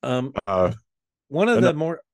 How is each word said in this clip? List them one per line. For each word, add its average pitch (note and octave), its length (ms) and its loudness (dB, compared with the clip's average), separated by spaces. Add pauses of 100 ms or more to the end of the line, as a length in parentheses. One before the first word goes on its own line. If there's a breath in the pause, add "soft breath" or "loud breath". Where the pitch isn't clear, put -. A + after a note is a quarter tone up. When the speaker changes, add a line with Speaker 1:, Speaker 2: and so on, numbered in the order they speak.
Speaker 1:
Um, B2+ 300 -2 (120)
Speaker 2:
Uh, F#2 280 2 (560)
Speaker 1:
one F3 200 0
of A#3 80 4
Speaker 2:
and F#3 80 4
Speaker 1:
the F3 80 4
Speaker 2:
the D3+ 40 -4
Speaker 1:
more D#3+ 220 -4 (140)